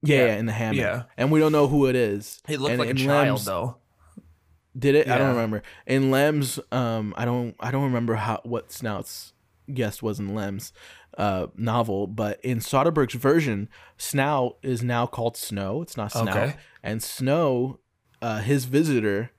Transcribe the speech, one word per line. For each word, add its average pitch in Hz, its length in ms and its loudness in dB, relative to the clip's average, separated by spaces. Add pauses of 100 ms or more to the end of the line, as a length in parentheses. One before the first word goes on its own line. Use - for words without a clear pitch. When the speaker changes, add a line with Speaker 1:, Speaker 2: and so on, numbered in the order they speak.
Speaker 1:
Yeah, 147 160 4
Speaker 2:
Yeah. 127 80 6
Speaker 1:
yeah, 110 100 2
in 110 100 -2
the 113 60 -2
hammock. 113 240 -2
Speaker 2:
Yeah. 117 260 -2 (140)
Speaker 1:
And 139 160 2
we 156 80 6
don't 156 120 4
know 147 160 6
who 143 180 4
it 127 100 2
is. 107 520 -2
Speaker 2:
It 151 120 -4
looked 127 120 0
Speaker 1:
And 123 60 0
Speaker 2:
like 123 100 0
a - 20 -2
Speaker 1:
in 135 80 0
Speaker 2:
child, 143 300 4 (100)
Speaker 1:
Lem's 101 80 -4
Speaker 2:
though. 98 320 -4 (1000)
Speaker 1:
Did 139 160 4
it? 151 140 4
I 123 80 2
don't 135 120 4
Speaker 2:
Yeah. 131 40 2
Speaker 1:
remember. 110 300 0 (240)
In 135 240 2
Lem's, 143 500 2 (100)
um, 113 460 -2
I 120 80 -2
don't, 120 360 -2
I 113 100 -6
don't 135 140 0
remember 120 320 0
how, 107 280 -4
what 117 260 -6
Snout's - 600 -8 (400)
guest 117 300 -4
was 107 180 -4
in 101 140 -4
Lem's, 101 380 -6 (440)
uh, 95 300 0 (100)
novel, 110 500 0
but 104 380 -4
in 123 140 0
Soderbergh's 143 560 2
version, 131 560 2 (260)
Snout 135 680 0
is 123 200 -2
now 120 240 0
called 117 300 -4
Snow. 101 440 -6
It's - 160 -12
not 107 160 -6
Snout. 113 240 0
Speaker 2:
Okay. 123 200 0 (260)
Speaker 1:
And 110 200 -6
Snow, 135 800 -2 (400)
uh, 110 200 -4
his 127 260 0
visitor 120 720 2